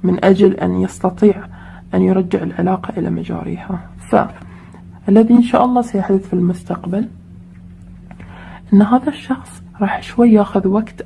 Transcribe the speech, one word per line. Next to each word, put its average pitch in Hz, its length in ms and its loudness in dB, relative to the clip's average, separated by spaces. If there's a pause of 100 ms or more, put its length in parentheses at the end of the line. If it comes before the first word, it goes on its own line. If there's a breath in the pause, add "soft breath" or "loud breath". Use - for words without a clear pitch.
من 180 220 0
أجل 190 280 6
أن 180 280 -2
يستطيع 185 640 0 (500 loud breath)
أن 185 80 2
يرجع 185 400 0
العلاقة 185 560 -4
إلى 175 120 -4
مجاريها. 170 720 -8 (180)
فالذي - 1400 -2
إن 240 80 6
شاء 240 220 2
الله 247 180 0
سيحدث 190 460 -2
في - 60 -6
المستقبل 180 760 -4 (1600 loud breath)
أن 202 100 6
هذا 247 260 0
الشخص - 540 -10 (180)
راح 202 220 -4
شوي 233 300 4
ياخذ 202 360 2
وقت 214 380 -4